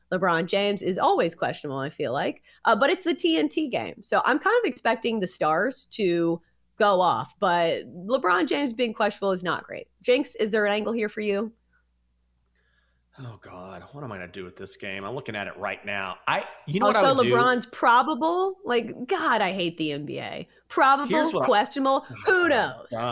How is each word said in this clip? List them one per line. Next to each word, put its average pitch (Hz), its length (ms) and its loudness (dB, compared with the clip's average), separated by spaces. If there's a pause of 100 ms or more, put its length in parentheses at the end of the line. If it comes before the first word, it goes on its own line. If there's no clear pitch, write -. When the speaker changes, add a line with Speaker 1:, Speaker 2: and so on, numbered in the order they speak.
(140)
Speaker 1:
LeBron 170 320 2
James 202 380 0
is 185 160 -2
always 190 340 2
questionable, 139 460 -6
I 135 100 -6
feel 131 240 -6
like. 175 300 -4 (220)
Uh, 330 100 6
but 277 160 4
it's 370 120 -2
the 330 120 0
T 330 220 0
N 302 120 2
T 311 180 -2
game. 113 360 -6
So - 200 0
I'm 254 160 2
kind 403 240 2
of 370 60 0
expecting 226 500 -2
the 185 80 -2
stars 175 640 -2
to 170 480 0 (380)
go 202 240 4
off. 143 380 0
But 170 440 2 (100)
LeBron 269 540 0
James 285 260 -2
being 226 200 -2
questionable 208 380 -2
is 180 120 -4
not 160 200 -4
great. - 240 -14 (160)
Jinx, 262 320 0
is 214 160 -2
there 214 140 2
an 202 80 2
angle 214 200 -2
here 214 160 -2
for 214 120 -10
you? 208 300 -2 (1700)
Speaker 2:
Oh, 113 180 -16
God, 92 500 -16
what 147 120 -14
am 120 80 -10
I 101 60 -10
gonna 87 140 -12
do 95 120 -12
with 90 140 -16
this 95 200 -12
game? 98 260 -8
I'm 104 100 -6
looking 131 220 -8
at 101 120 -4
it 87 100 -10
right 98 280 -4
now. 98 320 -4 (100)
I, 165 180 0 (200)
you 156 140 -2
know 302 80 4
Speaker 1:
Oh, - 20 6
Speaker 2:
what 311 60 4
I 208 80 6
Speaker 1:
so 269 120 6
Speaker 2:
would 247 120 4
do? 240 80 4
Speaker 1:
LeBron's 247 320 4
probable? 311 880 2 (100)
Like, 240 420 -2
God, 311 340 2
I 185 100 0
hate 175 260 -4
the 156 140 -2
N 143 140 -6
B 135 140 -8
A. 110 280 -10 (220)
Probable, 277 460 4
Speaker 2:
Here's 311 180 2
what 143 100 2
I - 20 0
Speaker 1:
questionable, 269 560 2 (240)
who 359 200 4
Speaker 2:
Uh, - 20 4
Speaker 1:
knows? 208 480 0
Speaker 2:
uh, - 20 -4 (140)